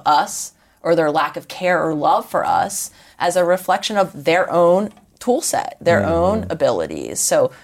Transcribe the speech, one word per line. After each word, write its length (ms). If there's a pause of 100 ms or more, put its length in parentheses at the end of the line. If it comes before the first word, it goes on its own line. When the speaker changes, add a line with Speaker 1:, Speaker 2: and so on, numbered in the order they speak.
Speaker 1:
us 460 (320)
or 100
their 160
lack 280
of 100
care 360
or 120
love 340
for 160
us, 460 (260)
as 200
a 80
reflection 520
of 280
their 260
own 400 (280)
tool 220
set, 380
their 220
Speaker 2:
Mm-hmm. 100
Speaker 1:
own 380
abilities. 720
So 300 (120)